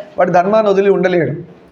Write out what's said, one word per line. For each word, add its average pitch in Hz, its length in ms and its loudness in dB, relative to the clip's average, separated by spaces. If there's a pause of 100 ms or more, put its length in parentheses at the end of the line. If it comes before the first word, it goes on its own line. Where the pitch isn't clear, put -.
(180)
వాడు 180 120 0
ధర్మాన్ని 202 420 2
వదిలి 196 180 2
ఉండలేడు, 180 720 -2 (120)